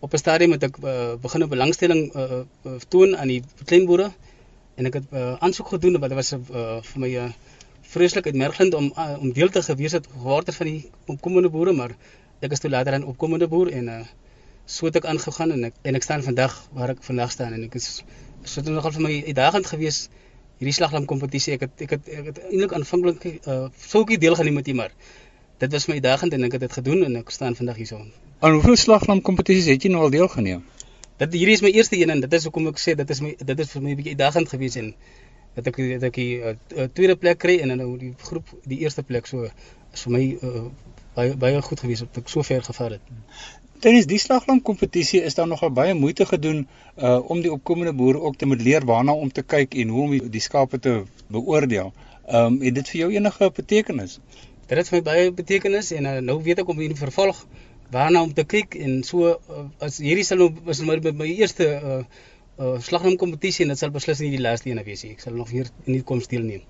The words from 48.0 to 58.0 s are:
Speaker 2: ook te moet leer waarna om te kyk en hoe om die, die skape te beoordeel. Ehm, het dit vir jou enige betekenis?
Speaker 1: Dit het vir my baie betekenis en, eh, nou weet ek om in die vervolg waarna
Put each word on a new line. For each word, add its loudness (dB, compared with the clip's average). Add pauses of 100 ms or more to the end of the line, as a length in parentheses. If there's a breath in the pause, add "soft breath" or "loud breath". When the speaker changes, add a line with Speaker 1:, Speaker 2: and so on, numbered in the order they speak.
Speaker 2:
ook -4
te -2
moet 2
leer 4
waarna 4
om -2
te -6
kyk 0
en -2
hoe 0
om 0
die, -2
die -4
skape 0
te 0 (420)
beoordeel. 0 (380 soft breath)
Ehm, 4
het 2
dit -4
vir -6
jou 2
enige 2
betekenis? -2 (480 soft breath)
Speaker 1:
Dit 0
het 0
vir 2
my -6
baie 4
betekenis -2
en, -2
eh, -4
nou -2
weet 0
ek -6
om -4
in -4
die -10
vervolg 0 (500 soft breath)
waarna 4